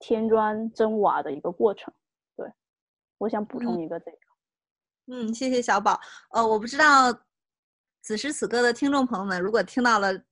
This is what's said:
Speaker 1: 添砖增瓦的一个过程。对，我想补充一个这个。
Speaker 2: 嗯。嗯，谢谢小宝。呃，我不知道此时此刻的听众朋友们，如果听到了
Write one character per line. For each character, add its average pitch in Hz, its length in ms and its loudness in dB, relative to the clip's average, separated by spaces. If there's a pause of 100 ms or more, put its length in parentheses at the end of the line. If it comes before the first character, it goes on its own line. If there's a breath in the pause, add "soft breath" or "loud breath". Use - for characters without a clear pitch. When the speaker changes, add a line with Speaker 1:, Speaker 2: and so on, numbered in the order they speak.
Speaker 1:
添 226 280 -2
砖 220 440 0
增 220 280 0
瓦 151 220 0
的 151 80 -8
一 139 80 -8
个 175 140 -6
过 214 200 0
程。 - 220 -16 (420)
对， - 120 -12 (680)
我 202 100 -4
想 214 160 -4
补 240 160 -10
充 233 200 -4
一 160 60 -8
个 165 140 -8
这 165 100 -18
个。 - 60 -20
Speaker 2:
嗯。 - 1120 -16
嗯， 226 60 -4
谢 262 160 -4
谢 247 100 0
小 214 200 2
宝。 202 200 0 (300 loud breath)
呃， 226 140 0
我 220 140 2
不 214 80 -10
知 262 120 -6
道 277 340 6 (880)
此 - 160 -6
时 277 160 -4
此 220 160 -4
刻 233 140 0
的 240 100 4
听 277 180 -2
众 277 160 2
朋 226 120 -4
友 196 60 -6
们， 185 140 -4
如 185 120 -2
果 214 120 2
听 247 200 -4
到 233 160 4
了 190 200 0 (140)